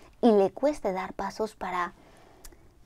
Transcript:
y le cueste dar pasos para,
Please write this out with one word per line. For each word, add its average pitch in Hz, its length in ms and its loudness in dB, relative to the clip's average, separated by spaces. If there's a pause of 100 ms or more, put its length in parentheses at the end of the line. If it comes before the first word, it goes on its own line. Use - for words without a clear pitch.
(220)
y 240 100 6
le 196 200 4
cueste 262 420 -2
dar 185 180 -8
pasos 208 460 -6
para, 180 340 -6 (960)